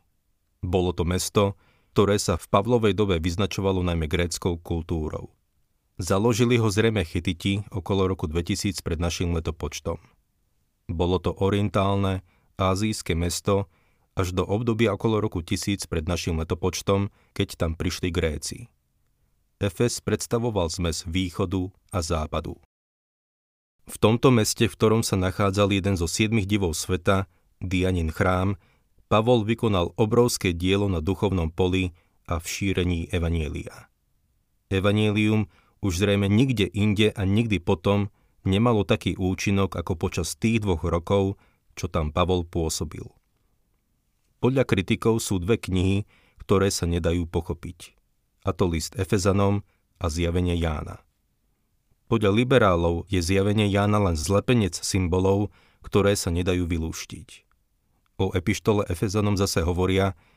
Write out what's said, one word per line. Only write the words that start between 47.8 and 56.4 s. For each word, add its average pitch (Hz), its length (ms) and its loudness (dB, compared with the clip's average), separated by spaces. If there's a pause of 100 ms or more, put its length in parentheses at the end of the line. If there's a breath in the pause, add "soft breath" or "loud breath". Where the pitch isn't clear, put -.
A 92 40 0
to 101 120 0
list 82 320 -4
Efezanom 98 640 0 (400)
a - 80 -2
zjavenie 87 480 0
Jána. 80 480 -4 (1000)
Podľa 107 280 2
liberálov 98 760 2
je 95 120 0
zjavenie 98 440 2
Jána 101 320 2
len 98 160 2
zlepenec 98 640 2
symbolov, 95 720 0 (320 soft breath)
ktoré 101 320 2
sa - 160 -2
nedajú 87 400 0